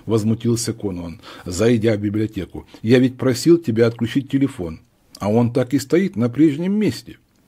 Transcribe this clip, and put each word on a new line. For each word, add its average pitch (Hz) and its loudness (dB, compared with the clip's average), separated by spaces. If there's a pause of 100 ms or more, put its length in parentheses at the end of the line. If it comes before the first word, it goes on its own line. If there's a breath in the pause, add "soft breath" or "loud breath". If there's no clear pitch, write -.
возмутился 113 0
Конуэн, 87 -8 (240 loud breath)
зайдя 107 0
в 104 -4
библиотеку, 101 -6 (140 loud breath)
«я 120 4
ведь 127 2
просил 139 2
тебя 113 2
отключить 117 -4
телефон, 135 -4 (400)
а 101 -2
он 120 2
так 127 -2
и 139 2
стоит 185 0
на 120 0
прежнем 156 2
месте». - -4 (300)